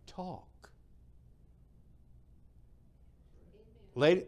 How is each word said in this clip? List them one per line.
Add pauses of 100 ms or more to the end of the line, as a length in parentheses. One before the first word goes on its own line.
talk. (3250)
Lady,